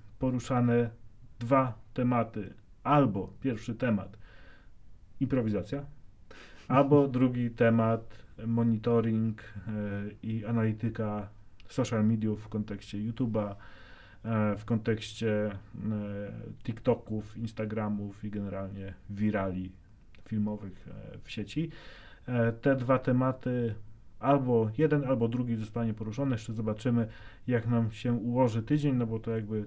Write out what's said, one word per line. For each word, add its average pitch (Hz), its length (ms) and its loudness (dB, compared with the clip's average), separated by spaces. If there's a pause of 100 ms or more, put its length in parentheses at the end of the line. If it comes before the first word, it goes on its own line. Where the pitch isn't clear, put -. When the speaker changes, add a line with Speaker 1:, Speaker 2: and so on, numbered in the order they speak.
(200)
Speaker 1:
poruszane 120 720 2 (500)
dwa 127 340 4 (200)
tematy, 120 600 0 (300)
albo 120 580 4
pierwszy 120 340 -4
temat, 107 420 0 (1000)
improwizacja, 127 680 0 (840)
albo 139 400 8
Speaker 2:
<laughs> 127 100 0
Speaker 1:
drugi 123 340 2
temat, 113 720 4 (240)
monitoring, 113 960 2 (260)
e, 110 40 -6 (520)
i 113 220 -4
analityka 110 840 0 (380)
social 117 380 2
mediów 107 380 2
w - 60 -14
kontekście 104 480 -6
YouTube'a, 107 580 -2 (720)
e, 107 320 2
w 104 80 -12
kontekście, 110 800 0
e, 107 60 -2 (1120)
TikToków, 110 720 -2
Instagramów 104 880 -4
i 104 60 -6
generalnie 98 640 -6 (160)
wirali 95 600 0 (560)
filmowych, 104 600 -2 (260)
e, 101 100 -14
w - 80 -14
sieci. 127 380 -4 (560)
E, 117 260 2
te 135 240 2
dwa 127 240 2
tematy, 127 760 2 (440)
albo 123 580 4
jeden, 147 280 4
albo 120 220 2
drugi 120 280 0
zostanie 110 380 -2
poruszony. 110 420 -2
Jeszcze 113 180 -6
zobaczymy, 110 540 2 (400)
jak 117 200 2
nam 117 240 4
się 120 220 0
ułoży 120 500 2
tydzień, 147 320 2
no 120 120 2
bo 110 120 -2
to 113 120 -4
jakby 107 360 -2